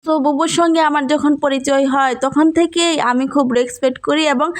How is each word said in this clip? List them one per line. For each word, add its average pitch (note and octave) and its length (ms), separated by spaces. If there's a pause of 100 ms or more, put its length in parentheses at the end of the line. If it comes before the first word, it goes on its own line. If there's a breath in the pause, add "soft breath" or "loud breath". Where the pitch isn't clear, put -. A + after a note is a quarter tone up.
তো D#4 120
বুবুর D4 300
সঙ্গে E4+ 320
আমার D4 260
যখন D4 300
পরিচয় C4+ 500
হয় C4+ 280
তখন C#4 380
থেকেই E4 480
আমি B3 260
খুব C4+ 260
রেসপেক্ট B3+ 460
করি D4+ 300
এবং D4 320